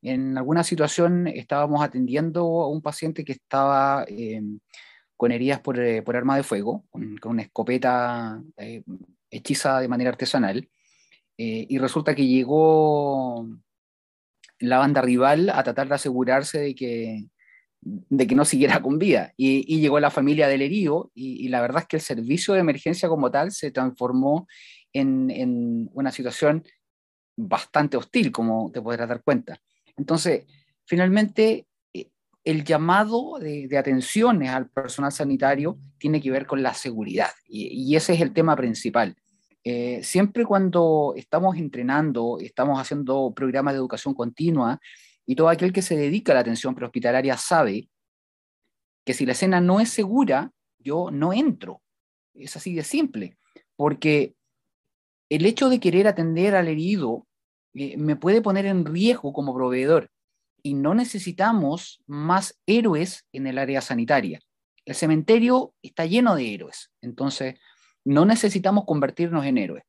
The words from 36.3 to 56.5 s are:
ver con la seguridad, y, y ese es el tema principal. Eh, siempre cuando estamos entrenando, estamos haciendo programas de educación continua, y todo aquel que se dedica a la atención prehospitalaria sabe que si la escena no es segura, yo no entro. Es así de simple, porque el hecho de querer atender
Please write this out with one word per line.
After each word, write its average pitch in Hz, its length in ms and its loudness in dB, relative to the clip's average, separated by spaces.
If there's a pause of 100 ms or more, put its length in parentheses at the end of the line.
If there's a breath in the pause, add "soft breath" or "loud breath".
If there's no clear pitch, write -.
ver 135 160 -2
con 135 160 -2
la 127 120 -2
seguridad, 107 560 -4 (160)
y, 104 220 -10
y 131 260 -2
ese 156 200 4
es 165 60 2
el 156 120 0
tema 160 240 4
principal. 113 580 -2 (500)
Eh, 120 380 -4
siempre 202 420 0
cuando 170 720 2
estamos 175 400 0
entrenando, 127 840 -2
estamos 135 400 -2
haciendo 135 540 -4
programas 135 400 -2
de 135 40 -4
educación 131 360 -4
continua, 143 680 -2 (480 loud breath)
y 131 60 0
todo 160 140 4
aquel 175 240 2
que 190 100 0
se 175 140 -2
dedica 151 340 0
a 143 60 6
la 123 60 4
atención 117 340 -2
prehospitalaria 127 600 0
sabe 120 520 0 (1160)
que 131 80 -4
si 131 140 -2
la 127 60 0
escena 190 280 2
no 185 200 4
es 226 100 2
segura, 214 640 0 (260)
yo 156 320 -4
no 151 220 0
entro. 247 500 -2 (500)
Es - 240 -16
así 170 200 -8
de 156 80 -6
simple, 269 520 -4 (380 soft breath)
porque 147 600 2 (920)
el 151 180 0
hecho 233 220 2
de 254 120 4
querer 185 260 4
atender 175 480 2